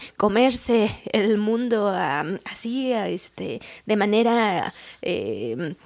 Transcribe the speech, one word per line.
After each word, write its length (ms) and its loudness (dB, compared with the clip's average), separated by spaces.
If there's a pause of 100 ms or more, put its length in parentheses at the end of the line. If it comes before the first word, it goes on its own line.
(160)
comerse 760 4 (220)
el 240 2
mundo, 520 0
am, 580 -2
así, 480 -2
a, 140 -2
este, 520 -8 (240)
de 120 0
manera, 760 2 (300)
eh, 840 -4